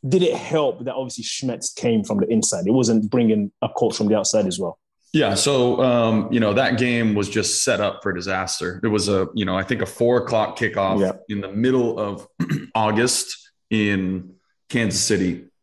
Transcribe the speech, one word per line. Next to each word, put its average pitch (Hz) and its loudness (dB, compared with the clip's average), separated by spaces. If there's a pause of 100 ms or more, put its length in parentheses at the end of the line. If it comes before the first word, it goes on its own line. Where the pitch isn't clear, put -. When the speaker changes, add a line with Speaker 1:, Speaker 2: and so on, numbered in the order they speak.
Speaker 1:
Hmm. 139 -6
Speaker 2:
did 180 4
it 143 2
help 143 -2
that 127 -6
obviously 123 -8
Schmetz - -6
came 113 0
from 104 -2
the 98 0
inside? 107 0
It 104 2
wasn't 113 2
bringing 110 2 (100)
a - -2
coach - 0
from 107 0
the 107 4
outside 101 0
as 92 -4
well. 87 -6 (340)
Speaker 1:
Yeah. 131 4
So, 123 2
um, 117 2
you 120 2
know, 104 2
that 107 2
game 117 2
was 101 0
just - -2
set 107 0
up 101 -2
for 98 -2
disaster. 92 -4
It 117 0
was 101 2
a, 95 2
you 104 0
know, 92 -2
I 95 0
think 107 -2
a - -2
four 120 2
o'clock 110 -2
kickoff 98 0
Speaker 2:
Yeah. 95 0 (180)
Speaker 1:
in 101 -4
the 98 -10
middle 117 0
of 101 -6 (120)
<clears throat> - -4
August 110 0 (200)
in 95 -2 (340)
Kansas 113 0
City. 92 0 (160)